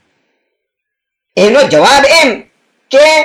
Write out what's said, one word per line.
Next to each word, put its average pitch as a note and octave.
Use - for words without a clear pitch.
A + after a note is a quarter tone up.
એનો A3+
જવાબ C#4
એમ B3
કે C#4+